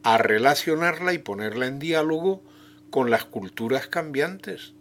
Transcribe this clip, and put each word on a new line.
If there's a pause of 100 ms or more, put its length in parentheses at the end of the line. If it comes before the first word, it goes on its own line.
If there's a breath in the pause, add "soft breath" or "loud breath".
a
relacionarla
y
ponerla
en
diálogo (480 loud breath)
con
las
culturas
cambiantes.